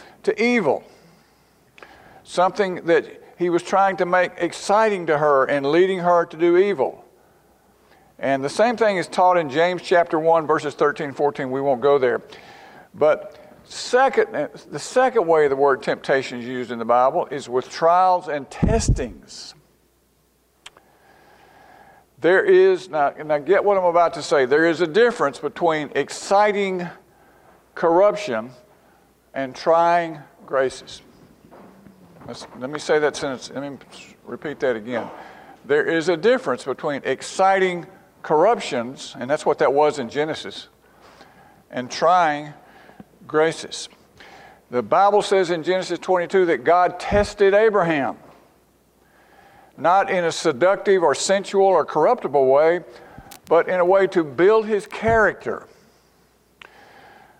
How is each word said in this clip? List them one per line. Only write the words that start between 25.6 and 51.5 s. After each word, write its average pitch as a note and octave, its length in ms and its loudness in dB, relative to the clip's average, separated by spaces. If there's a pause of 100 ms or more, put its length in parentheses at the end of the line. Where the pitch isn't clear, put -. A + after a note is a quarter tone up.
exciting F#3+ 960 -2 (840)
corruption E3 760 0 (840)
and C3 200 -8
trying E3+ 600 2 (300)
graces. - 560 -4 (1200)
Let's, - 220 -16 (100)
let B2+ 140 -10
me D3+ 80 -8
say D#3 180 0
that D3+ 180 0
sentence, C3+ 380 -10
let C3+ 80 -10
me C#3 160 -12 (480)
repeat B2 360 -12
that B2+ 140 0
again. A2 320 -8 (580)
There C#3+ 200 0
is D#3+ 240 -2
a E3+ 80 0
difference E3+ 460 0
between C#3 420 -6
exciting F#3 800 0 (380)
corruptions, D#3 960 -2
and B2 100 -8
that's D3+ 160 -4
what D#3+ 140 0
that C#3 120 2
was C#3+ 280 2
in A#2 100 -8
Genesis, C3+ 600 -8 (1000)
and B2 220 -10
trying D#3 600 0 (760)
graces. - 600 -2 (840)
The B2 100 -2
Bible F#3+ 400 2
says F#3 300 0
in E3 100 -4
Genesis F3 380 -4
twenty-two F3+ 480 0
that C3 160 0
God F3 360 2
tested G3 540 0
Abraham, E3+ 640 2 (1600)
not F3 320 2
in F3 160 0
a E3 60 -2
seductive F3+ 720 2
or C#3+ 100 4
sensual G3 540 0